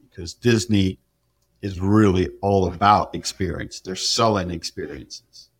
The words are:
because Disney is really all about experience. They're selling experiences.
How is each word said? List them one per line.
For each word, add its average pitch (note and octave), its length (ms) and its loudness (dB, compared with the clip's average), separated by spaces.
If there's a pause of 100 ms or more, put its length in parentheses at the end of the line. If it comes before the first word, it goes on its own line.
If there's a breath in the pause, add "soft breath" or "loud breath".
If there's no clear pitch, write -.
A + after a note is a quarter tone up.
because - 260 -14
Disney G#2 680 0 (600)
is F#2+ 180 -8
really F#2+ 480 4 (120)
all G2 320 2
about G2+ 440 2
experience. - 640 -8
They're F#2 160 -10
selling G#2 560 0
experiences. - 960 -14 (120)